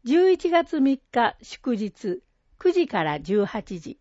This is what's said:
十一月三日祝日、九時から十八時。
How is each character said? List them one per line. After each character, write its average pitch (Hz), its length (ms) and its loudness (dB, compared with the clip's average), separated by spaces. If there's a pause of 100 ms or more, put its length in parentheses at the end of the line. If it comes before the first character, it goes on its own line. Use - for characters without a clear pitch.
十 349 280 4
一 349 200 0
月 339 280 0
三 269 220 2 (100)
日 233 300 0
祝 - 340 -6
日、 202 460 -8 (360)
九 359 140 2
時 349 160 0
か 180 160 -2
ら 151 160 -4
十 196 240 0
八 196 360 -8
時。 - 220 -16